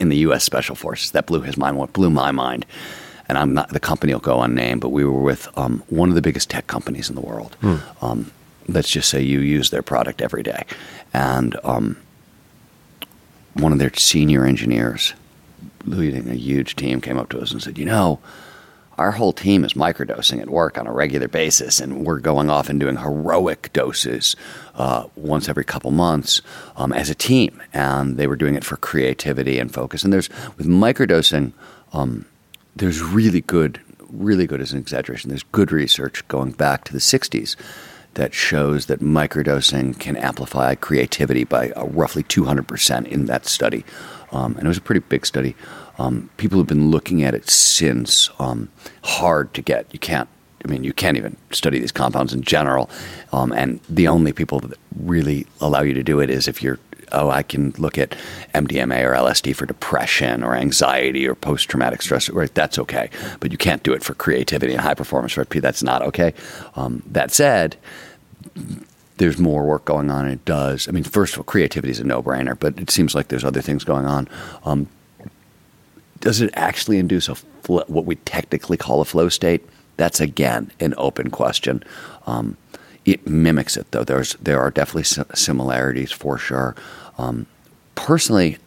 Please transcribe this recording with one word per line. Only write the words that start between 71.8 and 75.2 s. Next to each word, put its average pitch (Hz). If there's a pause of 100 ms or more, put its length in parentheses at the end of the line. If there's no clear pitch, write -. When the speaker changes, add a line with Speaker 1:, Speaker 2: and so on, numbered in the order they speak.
Speaker 1:
is 55
a 58
no-brainer, 64
but 76
it 85
seems 78
like 71
there's 64
other 67
things 73
going 69
on. 69 (380)
Um, 71 (1300)